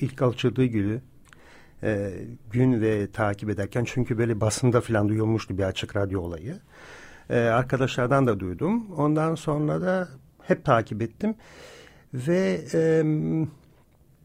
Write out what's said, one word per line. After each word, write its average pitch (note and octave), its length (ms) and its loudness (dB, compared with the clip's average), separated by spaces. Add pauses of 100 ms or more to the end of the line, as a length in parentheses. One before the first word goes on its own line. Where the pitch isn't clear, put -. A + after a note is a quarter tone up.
İlk C3+ 200 -4
açıldığı B2+ 440 2
günü, A2 360 0 (840)
e, G2+ 280 -2 (400)
gün B2 300 4
ve G#2+ 300 0
takip G#2 380 -2
ederken, G#2 380 -2
çünkü A#2+ 300 -2
böyle A2+ 240 0
basında A#2 400 2
falan G#2 280 2
duyulmuştu G#2+ 480 0
bir F#2+ 60 0
Açık - 320 -4
Radyo G2 260 -2
olayı. F2 340 -8 (720)
E, B2 100 2
arkadaşlardan B2+ 880 2
da G#2 120 2
duydum. C#3 440 -2 (140)
Ondan D#3 380 2
sonra D3+ 460 -2
da F#3 260 -2 (400)
hep - 180 0
takip A2+ 360 2
ettim. G#3 340 -4 (800)
Ve, F3 480 0 (120)
e, D#3+ 300 4 (1200)